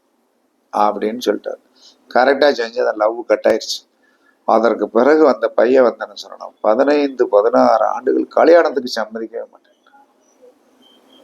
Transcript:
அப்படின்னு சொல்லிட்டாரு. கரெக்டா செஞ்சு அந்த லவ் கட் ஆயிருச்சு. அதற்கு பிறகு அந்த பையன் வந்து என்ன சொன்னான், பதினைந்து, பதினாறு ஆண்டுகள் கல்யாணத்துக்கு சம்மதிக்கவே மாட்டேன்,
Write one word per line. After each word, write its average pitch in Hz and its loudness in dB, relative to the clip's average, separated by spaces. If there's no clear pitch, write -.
அப்படின்னு 104 -2
சொல்லிட்டாரு. - -6
கரெக்டா 135 2
செஞ்சு 117 -6
அந்த 117 -2
லவ் 117 -2
கட் 110 0
ஆயிருச்சு. - -6
அதற்கு 110 0
பிறகு 147 4
அந்த 113 -6
பையன் 127 4
வந்து 110 -6
என்ன 104 -16
சொன்னான், 92 -20
பதினைந்து, 135 0
பதினாறு 117 2
ஆண்டுகள் 127 -2
கல்யாணத்துக்கு 143 2
சம்மதிக்கவே 113 -10
மாட்டேன், - -20